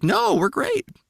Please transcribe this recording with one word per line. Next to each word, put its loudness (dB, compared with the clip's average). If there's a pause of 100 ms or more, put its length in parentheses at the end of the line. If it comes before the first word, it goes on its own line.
No, 2
we're 2
great. -4 (220)